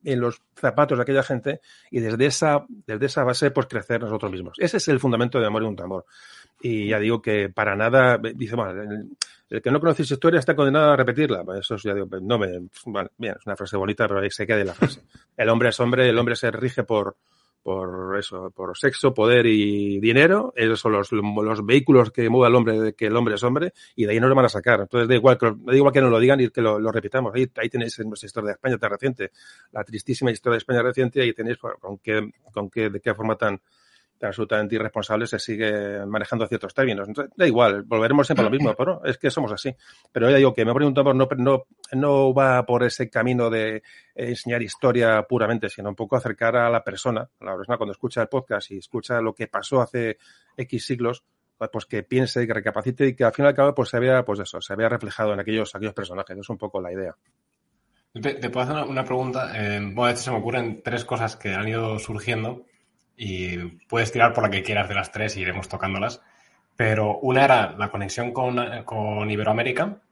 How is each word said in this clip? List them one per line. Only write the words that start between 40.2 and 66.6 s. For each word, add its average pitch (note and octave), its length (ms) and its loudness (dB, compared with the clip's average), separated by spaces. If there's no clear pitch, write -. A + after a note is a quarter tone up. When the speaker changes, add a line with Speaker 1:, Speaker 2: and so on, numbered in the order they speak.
Speaker 1:
ya C#3 80 8
digo C3+ 160 6
que A2+ 120 2
me A#2 80 2
pregunto C#3 300 2
por C3+ 120 4
no, C3 200 4
no, C3 280 2
no C3+ 400 2
va C3 320 4
por A#2+ 180 2
ese A#2+ 260 -2
camino A#2+ 400 0
de A2 320 -2
enseñar A#2+ 460 -6
historia A#2 600 2
puramente, A2+ 460 -2
sino G#2 200 -8
un G2+ 60 -10
poco A2+ 200 -4
acercar A#2 400 -2
a A#2+ 140 4
la A#2 140 0
persona, A2+ 460 -6
a G2+ 60 -16
la F#2+ 120 -8
persona G#2+ 200 -4
cuando G#2 140 -4
escucha A#2 300 -6
el A2 80 -2
podcast B2+ 420 -6
y G2 60 -12
escucha A#2 420 -6
lo A2+ 160 -4
que A2 120 -10
pasó B2 340 0
hace A#2 360 -2
X B2+ 300 -6
siglos, A#2+ 400 -4
pues A2 280 -8
que G#2+ 180 -6
piense, B2 440 0
que A2+ 60 -2
recapacite A2 540 -2
y B2+ 80 0
que B2+ 100 0
al A2+ 80 2
fin C#3+ 120 0
y - 40 8
al C#3+ 40 2
cabo, C#3 220 2
pues, B2 140 -2
se A#2+ 100 -2
vea, B2+ 240 4
pues G#2+ 160 -4
eso, F2 220 -10
se G2 140 -8
vea A2+ 120 0
reflejado A2 460 -2
en G2 80 -4
aquellos, A2 340 -4
aquellos G2+ 180 -8
personajes. F#2 440 -10
Es G2 120 -18
un A2+ 80 -8
poco G2 240 -8
la F2+ 120 -10
idea. F#2 200 -8
Speaker 2:
Te, C#3 220 -6
te D#3 140 -8
puedo B2+ 140 -2
hacer D3 120 -4
una, D3 100 -4
una C3 180 -4
pregunta. B2+ 500 -4
Eh, G#2 280 -4
bueno, G2+ 240 -2
de A#2+ 80 4
hecho A#2+ 80 -6
se C3 100 -6
me A#2 60 -2
ocurren A#2 440 -6
tres A#2 220 -6
cosas A2+ 320 -4
que G2 180 -6
han G#2 140 -4
ido A2 320 -4
surgiendo A2 640 -6
y F#2 400 -8
puedes A2+ 240 -2
tirar A#2 220 4
por A2+ 100 0
la G#2 60 2
que G2 140 -2
quieras G2+ 240 -2
de G2+ 80 -6
las F#2+ 160 -6
tres G#2+ 240 -6
y F#2+ 60 -8
iremos F#2 260 -6
tocándolas. F#2+ 540 -6